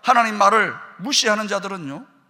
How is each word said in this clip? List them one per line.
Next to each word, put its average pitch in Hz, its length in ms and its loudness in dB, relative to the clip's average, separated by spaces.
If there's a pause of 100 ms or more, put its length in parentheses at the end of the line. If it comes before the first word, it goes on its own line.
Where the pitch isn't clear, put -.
하나님 233 340 2
말을 202 380 2 (240)
무시하는 214 480 -2
자들은요 190 580 -8 (260)